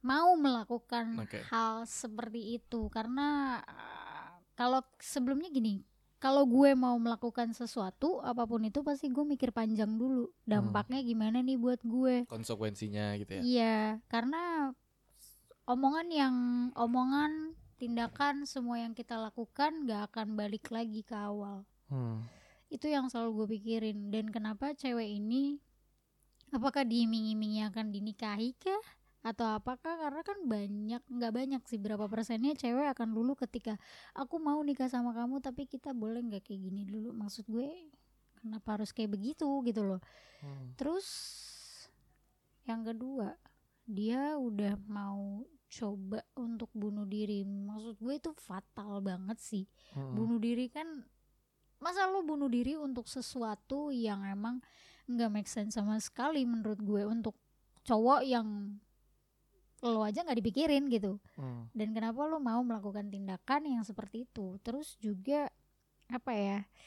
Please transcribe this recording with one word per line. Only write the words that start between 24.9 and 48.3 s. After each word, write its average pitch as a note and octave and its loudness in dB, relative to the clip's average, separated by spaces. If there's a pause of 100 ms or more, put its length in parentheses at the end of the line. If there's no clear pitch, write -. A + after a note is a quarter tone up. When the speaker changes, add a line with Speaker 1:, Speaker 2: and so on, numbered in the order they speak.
Speaker 1:
ini, B3 0 (880)
apakah C4+ 2
diiming-imingi A3 2
akan G#3+ -4
dinikahi G#3 -2
kah? G4 0 (380)
Atau A3+ -2
apakah, B3+ -2
karena D4 -4
kan G4+ -4
banyak, G#3 -2
nggak A#3+ -4
banyak C4 -2
sih, - -6
berapa G#3 -2
persennya A3+ 0
cewek B3+ 0
akan A#3+ -2
lulu A#3 2
ketika, A#3 -4 (380)
"Aku C#4 -4
mau D4+ 2
nikah C#4 0
sama B3 0
kamu, A#3+ -2
tapi C4 -6
kita C4+ -8
boleh A3+ -2
nggak G3+ -6
kayak G3 -8
gini F#3+ -4
dulu?" G#3+ -6
Maksud G#3 -8
gue, A#3 -2 (720)
kenapa A3 -6
harus G#3 -4
kayak G#3+ -2
begitu A3+ -2 (180)
gitu A3 2
loh. F#3+ 0 (380)
Speaker 3:
Hmm. C3+ -12
Speaker 1:
Terus E4+ -2 (1600)
yang A3+ -4
kedua, A#3 -4 (520)
dia A#3+ 0
udah G#3 0
mau G3+ -6 (260)
coba G3+ -6 (140)
untuk A#3 -6
bunuh G#3 -4
diri. G#3 -2
Maksud G3+ -6
gue B3 -2
itu D#4 -6